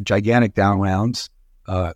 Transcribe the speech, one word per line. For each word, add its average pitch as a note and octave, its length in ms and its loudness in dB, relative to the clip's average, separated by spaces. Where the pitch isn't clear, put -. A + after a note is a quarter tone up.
gigantic G#2 500 2
down G2 260 2
rounds, G2 520 -2
uh, F#2 300 -4